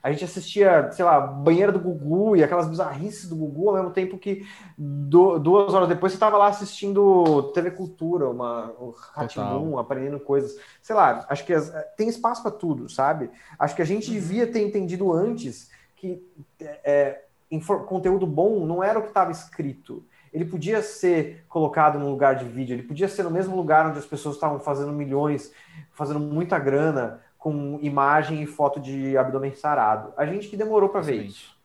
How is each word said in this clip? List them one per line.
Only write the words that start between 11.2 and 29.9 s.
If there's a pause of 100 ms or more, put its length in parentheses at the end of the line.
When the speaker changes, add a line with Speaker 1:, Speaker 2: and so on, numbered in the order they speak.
Speaker 1:
acho
que
as, (240)
tem
espaço
pra
tudo,
sabe? (260)
Acho
que
a
gente
Speaker 2:
Uhum.
Speaker 1:
devia
ter
entendido
antes (240)
que, (380)
é,
é, (260)
infor-,
conteúdo
bom
não
era
o
que
tava
escrito. (280)
Ele
podia
ser
colocado
num
lugar
de
vídeo,
ele
podia
ser
no
mesmo
lugar
onde
as
pessoas
estavam
fazendo
milhões, (400)
fazendo
muita
grana (200)
com
imagem
e
foto
de
abdômen
sarado.